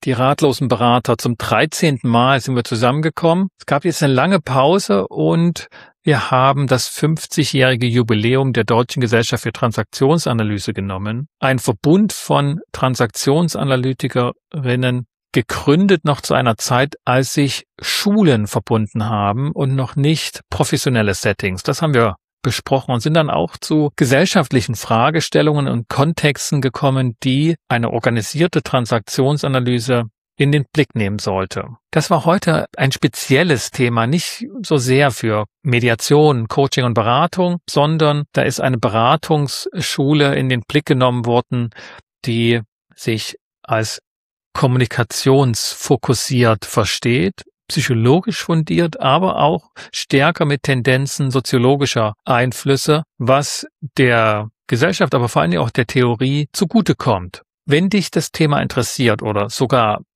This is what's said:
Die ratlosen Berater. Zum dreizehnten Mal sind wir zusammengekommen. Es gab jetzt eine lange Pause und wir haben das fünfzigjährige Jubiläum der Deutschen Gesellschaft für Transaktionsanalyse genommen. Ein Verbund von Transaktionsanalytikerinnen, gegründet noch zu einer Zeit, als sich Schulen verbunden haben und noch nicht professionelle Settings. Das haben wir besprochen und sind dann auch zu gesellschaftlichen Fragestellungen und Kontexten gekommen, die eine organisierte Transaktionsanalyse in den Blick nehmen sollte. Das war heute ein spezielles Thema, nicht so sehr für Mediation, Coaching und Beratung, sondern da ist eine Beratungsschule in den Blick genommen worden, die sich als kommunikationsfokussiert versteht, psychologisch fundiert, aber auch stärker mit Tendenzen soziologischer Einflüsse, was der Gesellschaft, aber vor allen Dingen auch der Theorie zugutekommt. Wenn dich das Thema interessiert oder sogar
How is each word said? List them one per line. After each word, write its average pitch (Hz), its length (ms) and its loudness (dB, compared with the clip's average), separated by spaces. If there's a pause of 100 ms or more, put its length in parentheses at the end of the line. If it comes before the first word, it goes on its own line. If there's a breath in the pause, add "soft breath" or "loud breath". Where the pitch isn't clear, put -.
Die 131 80 -2
ratlosen 131 560 0
Berater. 120 480 2
Zum 120 200 -2
dreizehnten 135 720 0
Mal 123 300 4
sind 131 160 -4
wir 120 80 -2
zusammengekommen. 156 840 0 (100)
Es - 60 -20
gab 143 180 0
jetzt - 200 -2
eine 139 100 4
lange 165 260 2
Pause 170 680 0
und 165 600 0 (360 loud breath)
wir 139 260 0
haben 135 380 2
das 123 200 0
fünfzigjährige 131 1000 0
Jubiläum 120 640 2
der 113 120 0
Deutschen 120 360 0
Gesellschaft 113 400 0
für 123 100 -4
Transaktionsanalyse 113 1200 -2
genommen. 101 540 -6 (120)
Ein 131 180 0
Verbund 151 560 0
von 143 460 -2 (120)
Transaktionsanalytikerinnen, 127 2250 -2 (240)
gegründet 170 720 2
noch 147 160 0
zu - 140 0
einer 123 220 2
Zeit, 131 480 -2
als 131 280 0
sich 139 300 0 (180)
Schulen 180 640 2
verbunden 110 640 -2
haben 110 420 -2
und 135 220 -2
noch 135 220 -4
nicht 143 460 -2 (100)
professionelle 117 640 0
Settings. 98 480 -4
Das - 180 -2
haben 156 140 0
wir 120 220 2 (260)
besprochen 131 500 -2
und 120 60 0
sind 156 160 0
dann 156 160 2
auch - 260 -2
zu 151 380 0
gesellschaftlichen 135 800 2
Fragestellungen 147 920 0
und 120 220 -4
Kontexten 147 720 0
gekommen, 131 600 0
die 147 320 2 (120)
eine 120 220 -2
organisierte 120 720 -2
Transaktionsanalyse 123 1400 0 (340)
in 143 140 2
den 147 200 2
Blick - 240 0
nehmen 104 220 -2
sollte. 95 520 -4 (220)
Das - 200 0
war 165 140 0
heute 170 420 0 (100)
ein 135 140 0
spezielles 143 800 0
Thema, 120 340 0
nicht 160 400 -4 (180)
so 160 140 0
sehr 131 340 2
für 107 340 -2 (180)
Mediation, 123 840 2
Coaching 139 360 0
und 123 100 0
Beratung, 156 640 0 (100)
sondern 147 680 0
da 135 100 0
ist - 160 -2
eine 131 180 0
Beratungsschule 143 1600 0
in 135 140 -2
den 123 180 0
Blick - 180 -2
genommen 127 400 2
worden, 120 460 0 (540 loud breath)
die 117 360 0 (320)
sich - 440 -6 (260)
als 110 380 -4 (520)
kommunikationsfokussiert 127 2000 0
versteht, 120 800 -2 (220)
psychologisch 135 760 0
fundiert, 165 560 -2
aber 165 380 2
auch - 320 0 (240 loud breath)
stärker 147 520 0
mit 143 180 -2
Tendenzen 131 680 0
soziologischer 127 840 0 (120)
Einflüsse, 135 800 0 (140)
was 135 480 0 (320)
der 110 520 2 (180)
Gesellschaft, 156 480 0
aber 120 140 0
vor 147 120 0
allen 165 100 0
Dingen 165 120 0
auch 117 80 -4
der 123 160 -2
Theorie 131 640 0
zugutekommt. 135 880 -2 (240)
Wenn 160 240 2
dich 196 220 0
das - 200 -4
Thema 147 300 0
interessiert 120 640 -2
oder 104 260 -2
sogar 113 520 0 (140)